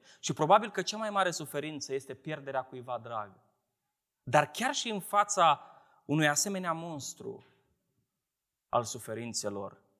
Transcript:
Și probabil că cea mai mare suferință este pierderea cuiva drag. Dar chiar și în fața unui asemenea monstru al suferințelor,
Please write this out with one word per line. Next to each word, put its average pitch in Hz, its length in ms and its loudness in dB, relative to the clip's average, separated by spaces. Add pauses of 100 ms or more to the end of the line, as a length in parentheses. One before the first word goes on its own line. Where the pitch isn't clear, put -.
(200)
Și - 120 -4
probabil 196 380 6
că 190 120 -4
cea 208 140 -6
mai 214 140 -4
mare 190 200 2
suferință 147 640 -6
este 139 200 -6
pierderea 139 480 -6
cuiva 123 400 -8
drag. 113 280 -6 (920)
Dar 147 280 4
chiar 269 240 -2
și 247 140 -4
în 208 120 -2
fața 190 600 4 (440)
unui 151 240 4
asemenea 180 440 0
monstru 151 720 -8 (1200)
al 117 160 0
suferințelor, 110 1000 -8 (160)